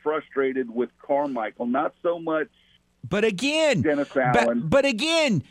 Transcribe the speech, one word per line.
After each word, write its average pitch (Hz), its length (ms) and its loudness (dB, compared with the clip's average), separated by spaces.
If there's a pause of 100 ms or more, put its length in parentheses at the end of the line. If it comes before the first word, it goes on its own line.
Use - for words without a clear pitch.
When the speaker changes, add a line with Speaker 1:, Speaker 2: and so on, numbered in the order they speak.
Speaker 1:
frustrated 135 680 -2
with 120 200 -4 (120)
Carmichael. 127 680 -2
Not 135 260 -2 (100)
so 170 160 -2
much 156 300 -4 (580)
Speaker 2:
But 208 160 -2
again, 262 580 2
Speaker 1:
Dennis 143 280 0
Speaker 2:
ba- 254 280 0
Speaker 1:
Allen. 233 300 2
Speaker 2:
but 269 180 4
again, 277 640 2